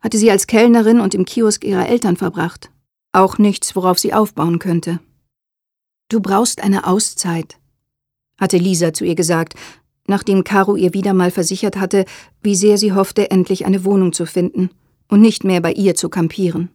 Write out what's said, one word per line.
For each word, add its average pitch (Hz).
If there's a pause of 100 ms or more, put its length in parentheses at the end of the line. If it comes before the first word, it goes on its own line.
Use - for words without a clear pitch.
hatte 226
sie 214
als 196
Kellnerin 233
und 202
im 185
Kiosk 214
ihrer 190
Eltern 220
verbracht. 170 (400)
Auch 190
nichts, 208
worauf 180
sie -
aufbauen 170
könnte. 170 (1080)
„Du 220
brauchst 196
eine 196
Auszeit“, 175 (800)
hatte 185
Lisa 175
zu -
ihr 170
gesagt, 165 (520)
nachdem 196
Caro 202
ihr 180
wieder 196
mal 180
versichert 185
hatte, 190 (380)
wie 202
sehr 202
sie 208
hoffte, 196
endlich 185
eine 185
Wohnung 190
zu 175
finden 180 (380)
und 208
nicht 214
mehr 185
bei 170
ihr 190
zu 170
kampieren. 170